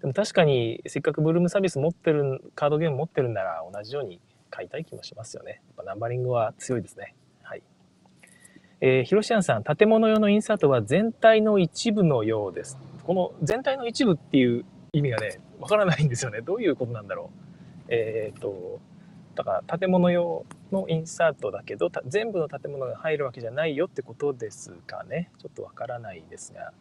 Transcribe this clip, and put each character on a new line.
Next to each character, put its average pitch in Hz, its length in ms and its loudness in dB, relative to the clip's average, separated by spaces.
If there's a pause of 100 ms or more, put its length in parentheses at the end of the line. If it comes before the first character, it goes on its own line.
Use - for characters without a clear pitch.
で - 60 -6
も 135 60 -2
確 202 220 0
か 180 100 8
に、 120 420 2
せ - 120 -6
っ 139 40 -4
か 151 120 0
く 156 80 0
ブ 160 100 4
ル 175 80 4
ー - 20 4
ム 180 60 4
サ 196 120 0
ー - 20 0
ビ 185 80 2
ス - 80 -6
持 143 100 0
っ 170 60 -2
て - 180 0
る、 139 420 -2
カ 151 120 0
ー 143 40 4
ド 151 60 2
ゲ 160 120 2
ー - 20 2
ム 131 80 -2
持 147 60 -2
っ 170 40 -10
て - 140 -2
る 120 80 0
ん - 20 -4
な 101 100 -2
ら 82 300 -4
同 104 100 -10
じ 110 120 -12
よ 143 80 -4
う - 20 -4
に 95 160 -12 (300)
買 92 160 -12
い - 20 -20
た - 80 -12
い 160 80 -8
気 - 100 -16
も 110 80 -16
し - 120 -18
ま 110 100 -14
す - 100 -16
よ - 100 -14
ね。 - 80 -14
や - 40 -14
っ - 200 -20
ぱ - 80 -14
ナ 98 100 -8
ン 101 40 -10
バ 117 120 -4
リ 123 80 -4
ン 123 60 -2
グ 123 60 -2
は 117 280 2
強 - 180 -4
い 107 60 -2
で 82 60 -12
す - 100 -20
ね。 - 160 -16 (280)
は - 140 -16
い。 - 60 -18 (1200)
え 131 180 6
ー、 - 40 0
ヒ 180 100 0
ロ 208 80 4
シ 226 100 -2
ア 220 60 4
ン 185 40 2
さ 120 160 2
ん、 113 60 -6
「建 180 240 4
物 220 200 6
用 214 100 4
の 214 100 4
イ 202 60 6
ン 208 80 4
サ - 120 0
ー - 40 -4
ト 151 100 4
は 127 140 4
全 185 300 2
体 220 280 6
の 214 180 4
一 190 340 0
部 208 120 4
の 135 180 4
よ 107 260 0
う 87 40 -8
で 82 120 -8
す」。 - 140 -14 (260)
こ 175 100 0
の 185 180 0 (100)
全 220 200 0
体 269 160 -2
の 240 80 -6
一 233 180 0
部 208 80 6
っ 151 40 4
て - 200 -2
い 123 240 4
う - 60 -14 (260)
意 151 80 2
味 143 100 0
が 113 80 -2
ね、 104 220 -6 (180)
わ - 100 -12
か 214 100 4
ら 202 80 4
な 160 100 4
い 147 80 2
ん 147 60 4
で 120 60 -2
す 131 100 -2
よ 117 40 -4
ね。 110 120 -8
ど 170 140 -2
う 247 60 -4
い 196 60 4
う 139 80 2
こ 131 80 -4
と 117 80 -6
な 110 80 -8
ん 101 80 -16
だ 95 60 -4
ろ 87 160 -10 (580)
う。 - 40 -2
え 110 420 -2
ー - 20 -20
っ - 40 -18
と、 98 400 -8 (600)
だ - 40 -4
か 98 220 -2
ら 170 120 -6
建 185 120 0
物 180 200 4
用 175 340 -2 (260)
の 190 180 -2
イ 160 80 0
ン 160 100 -4
サ 165 240 2
ー - 20 -6
ト 123 180 -6
だ 98 120 -10
け 110 140 -10
ど、 170 120 0
た-、 165 180 -6
全 214 240 -2
部 190 100 -2
の 151 80 -2
建 - 220 -10
物 139 140 -6
が 120 120 -8
入 156 200 -4
る 147 80 -2
わ 123 80 -6
け 127 80 -16
じ 117 80 -8
ゃ - 20 -6
な 147 160 -4
い 156 80 -4
よ 160 120 -2
っ - 20 -12
て - 140 -10
こ 117 100 -14
と 143 220 -4
で 117 160 -10
す - 220 -18 (140)
か - 180 -12
ね。 139 340 -8
ち - 80 -20
ょ - 40 -14
っ - 40 -20
と 110 80 -12
わ 98 80 -12
か - 160 -12
ら 120 120 -10
な 107 140 -14
い 82 160 -18
で - 80 -20
す - 160 -20
が。 - 280 -16